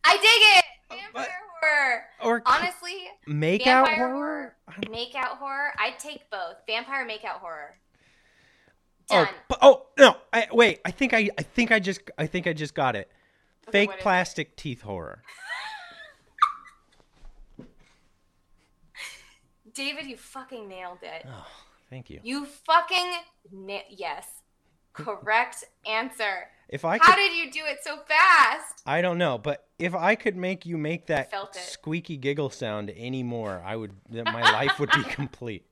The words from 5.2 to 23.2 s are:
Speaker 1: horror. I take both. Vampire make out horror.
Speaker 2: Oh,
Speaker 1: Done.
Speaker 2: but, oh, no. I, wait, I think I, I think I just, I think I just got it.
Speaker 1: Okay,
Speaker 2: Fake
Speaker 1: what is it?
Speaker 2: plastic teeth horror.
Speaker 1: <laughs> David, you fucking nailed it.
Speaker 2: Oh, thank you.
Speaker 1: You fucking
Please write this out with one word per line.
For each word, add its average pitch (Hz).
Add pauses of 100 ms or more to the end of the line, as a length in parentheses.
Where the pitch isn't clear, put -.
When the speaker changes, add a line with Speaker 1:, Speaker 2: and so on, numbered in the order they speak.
Speaker 1:
horror. 277
I 226
take 294
both. 175 (100)
Vampire 254
make 220
out 180
horror. 160 (1300)
Speaker 2:
Oh, 180
Speaker 1:
Done. - (140)
Speaker 2:
but, 247
oh, 277 (100)
no. 262 (160)
I, 226
wait, 233
I 185
think 247
I, 214 (100)
I -
think 233
I 226
just, 185 (180)
I 156
think 175
I 175
just 151
got 127
it. 98 (560)
Speaker 1:
Okay, 208
Speaker 2:
Fake 202
Speaker 1:
what 196
is 190
it? -
Speaker 2:
plastic 185
teeth 127
horror. 95 (2250)
Speaker 1:
<laughs> - (2000)
David, 285
you 254
fucking 254
nailed 185
it. 165
Speaker 2:
Oh, 113 (420)
thank 127
you. -
Speaker 1:
You 277
fucking 349 (400)